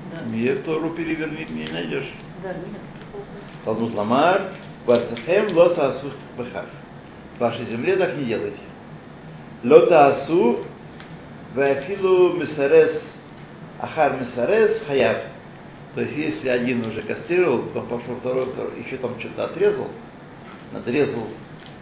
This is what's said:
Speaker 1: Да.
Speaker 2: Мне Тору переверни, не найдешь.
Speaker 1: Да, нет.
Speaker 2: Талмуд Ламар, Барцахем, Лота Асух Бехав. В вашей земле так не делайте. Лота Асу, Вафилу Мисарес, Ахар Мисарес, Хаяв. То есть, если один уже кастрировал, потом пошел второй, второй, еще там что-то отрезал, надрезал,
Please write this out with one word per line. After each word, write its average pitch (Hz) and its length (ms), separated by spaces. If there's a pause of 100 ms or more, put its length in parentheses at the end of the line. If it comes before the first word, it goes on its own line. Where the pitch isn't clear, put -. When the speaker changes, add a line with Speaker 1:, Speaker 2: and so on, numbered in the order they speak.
(140)
Speaker 1:
Да. - 120
Speaker 2:
Мне 117 300
Тору 160 360
переверни, 160 580
не 156 220
найдешь. 151 400 (320)
Speaker 1:
Да, 190 60
нет. 185 320 (800)
Speaker 2:
Талмуд 113 300
Ламар, 139 580 (340)
Барцахем, 165 720
Лота 165 360
Асух 143 200 (260)
Бехав. 98 280 (720)
В - 20
вашей 117 260
земле 120 300
так 185 220
не 143 80
делайте. 104 320 (1040)
Лота 151 440
Асу, 170 520 (960)
Вафилу 180 760
Мисарес, 156 680 (800)
Ахар 131 400
Мисарес, 131 680
Хаяв. 120 300 (800)
То 123 60
есть, 104 160
если 147 320
один 120 360
уже 110 180
кастрировал, 151 600 (100)
потом 117 260
пошел 123 180
второй, 127 300
второй, 113 240 (120)
еще 131 140
там 117 220
что-то 113 260
отрезал, 185 420 (840)
надрезал, 117 520 (580)